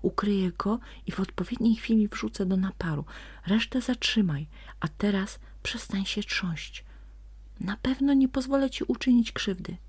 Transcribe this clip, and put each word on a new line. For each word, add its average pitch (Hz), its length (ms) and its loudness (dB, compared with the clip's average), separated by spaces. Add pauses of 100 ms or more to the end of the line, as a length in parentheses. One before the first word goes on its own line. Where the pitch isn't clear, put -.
Ukryję 196 500 2
go 214 280 0 (280)
i - 40 -4
w - 80 -6
odpowiedniej 220 560 2
chwili 220 320 4
wrzucę - 380 -4
do 190 120 4
naparu. 170 480 0 (420)
Resztę 220 340 2
zatrzymaj, 180 640 2 (320)
a - 80 -2
teraz 196 520 0 (240)
przestań 196 420 -4
się - 180 -2
trząść. - 600 -4 (760)
Na 196 180 -2
pewno 269 360 2
nie 269 140 6
pozwolę 269 420 0
ci - 140 -4
uczynić 240 480 4
krzywdy. 180 460 -4 (120)